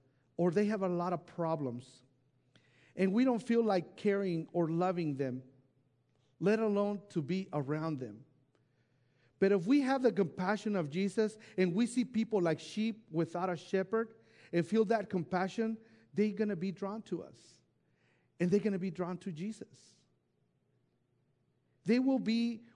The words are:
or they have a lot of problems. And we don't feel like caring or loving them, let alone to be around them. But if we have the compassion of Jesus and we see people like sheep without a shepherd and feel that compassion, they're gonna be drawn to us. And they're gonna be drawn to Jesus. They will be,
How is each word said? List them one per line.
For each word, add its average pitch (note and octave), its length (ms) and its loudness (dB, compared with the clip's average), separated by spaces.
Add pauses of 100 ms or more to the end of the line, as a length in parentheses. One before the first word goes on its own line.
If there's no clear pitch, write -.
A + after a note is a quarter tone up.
(380)
or F3 120 4
they G3+ 160 2
have G#3 160 -2
a F#3+ 60 0
lot F3+ 260 0
of E3 120 -6
problems. D3 600 -4 (1080)
And F#3 160 2
we A#3+ 140 4
don't A#3 160 2
feel A#3 220 2
like G3 340 0
caring G3 560 0
or E3+ 160 2
loving E3+ 460 0
them, C3 260 -4 (1000)
let G#3 200 4
alone G3+ 500 0
to E3+ 120 -2
be F#3+ 320 -4
around D3+ 460 -2
them. A2 200 -10 (1200)
But G3 120 4
if F#3 140 2
we C#4 160 4
have C4 220 0
the A#3 80 6
compassion G3 640 -2
of D#3+ 140 0
Jesus G3+ 480 -2 (200)
and F#3 160 2
we A#3 120 2
see A#3+ 200 -2
people G#3+ 340 -2
like E3 200 2
sheep A3 520 -4
without E3+ 380 -2
a E3+ 80 -2
shepherd G3 520 -2 (440)
and E3+ 120 2
feel A3 200 4
that G#3 240 0
compassion, G3 680 -2 (360)
they're G#3 180 2
gonna G#3 240 -2
be F#3 160 -4
drawn G3 320 -8
to - 200 -6
us. - 120 -18 (1040)
And F3 120 2
they're G3+ 80 4
gonna G3 200 -2
be F#3 120 -4
drawn F3 280 -6
to G3 120 -8
Jesus. F#3 360 -10 (2250)
They A#3 140 4
will C4 200 2
be, A3+ 420 0 (140)